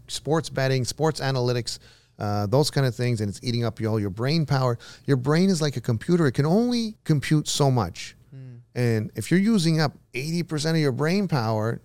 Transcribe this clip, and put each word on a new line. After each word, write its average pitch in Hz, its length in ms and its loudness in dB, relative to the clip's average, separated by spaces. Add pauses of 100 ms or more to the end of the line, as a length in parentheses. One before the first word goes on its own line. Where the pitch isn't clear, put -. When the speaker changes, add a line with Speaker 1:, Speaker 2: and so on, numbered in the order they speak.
Speaker 1:
sports 151 420 -4
betting, 131 340 0
sports 147 380 -2
analytics, 123 560 -2 (400)
uh, 104 300 -2
those 127 240 2
kind 139 160 0
of 117 80 -2
things, 123 260 -2
and 104 80 -2
it's 92 140 -10
eating 120 200 -2
up 113 200 -4
all 110 160 0
your 101 100 -2
brain 135 380 0
power. 131 320 0 (260)
Your 135 120 2
brain 156 340 2
is 156 100 0
like 147 160 -2
a 120 40 -6
computer. 165 440 2
It 127 60 4
can 143 160 0
only 226 560 2
compute 151 440 2
so 139 220 2
much. 113 460 -2 (160)
Speaker 2:
Hmm. 131 240 -18 (180)
Speaker 1:
And 117 420 0
if 110 140 -8
you're 170 100 4
using 170 420 2
up 147 160 -2 (160)
eighty 156 280 -4
percent 160 360 -2
of 156 40 2
your 139 120 2
brain 170 340 0
power 113 580 0